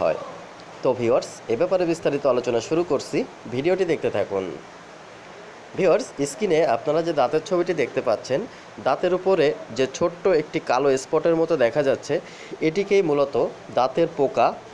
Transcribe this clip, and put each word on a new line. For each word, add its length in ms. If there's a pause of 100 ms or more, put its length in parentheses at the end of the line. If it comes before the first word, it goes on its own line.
হয়। 180 (640)
তো 60 (100)
ভিউয়ার্স, 300 (240)
এ 60
ব্যাপারে 320
বিস্তারিত 320 (100)
আলোচনা 260 (100)
শুরু 120 (100)
করছি, 260 (360)
ভিডিওটি 380
দেখতে 260
থাকুন। 260 (1300)
ভিউয়ার্স, 280 (240)
স্ক্রিনে 300 (160)
আপনারা 320
যে 120
দাঁতের 300
ছবিটি 320
দেখতে 260
পাচ্ছেন, 320 (480)
দাঁতের 320
উপরে 260 (320)
যে 80 (120)
ছোট্ট 260 (180)
একটি 180 (100)
কালো 200 (140)
স্পটের 380
মতো 120 (100)
দেখা 200
যাচ্ছে, 300 (540)
এটিকেই 420
মূলত 260 (420)
দাঁতের 300 (100)
পোকা 300 (260)